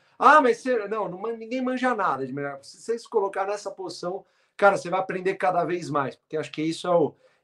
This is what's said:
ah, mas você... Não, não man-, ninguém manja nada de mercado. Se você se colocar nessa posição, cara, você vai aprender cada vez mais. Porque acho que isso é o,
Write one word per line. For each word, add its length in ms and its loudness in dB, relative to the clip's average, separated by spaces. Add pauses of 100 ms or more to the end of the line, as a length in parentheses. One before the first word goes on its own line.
(180)
ah, 240 8
mas 160 2
você... 300 -2
Não, 200 -4
não 100 -10
man-, 200 -6
ninguém 240 -4
manja 320 0
nada 320 -2
de 60 -8
mercado. 300 -8
Se 200 -20
você 160 -4
se 100 -18
colocar 380 0
nessa 240 -6
posição, 560 -8 (320)
cara, 180 8
você 140 -6
vai 100 0
aprender 360 -2
cada 280 0
vez 240 -4
mais. 280 -2
Porque 200 -10
acho 160 -6
que 80 -6
isso 260 -4
é 80 2
o, 200 2 (300)